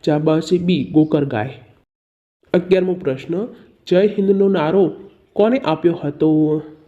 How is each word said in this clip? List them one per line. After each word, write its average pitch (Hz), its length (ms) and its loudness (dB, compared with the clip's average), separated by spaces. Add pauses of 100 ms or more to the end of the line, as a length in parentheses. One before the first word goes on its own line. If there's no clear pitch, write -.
જવાબ 156 260 0
આવશે 160 280 0
બી 175 260 0
ગોકરગાય. 139 680 0 (1040)
અગિયારમો 185 400 0
પ્રશ્ન, 170 540 -6 (400)
જય 185 200 4
હિન્દનો 196 420 2
નારો 170 460 2 (380)
કોને 233 240 2
આપ્યો 170 360 0
હતો? 156 680 0 (260)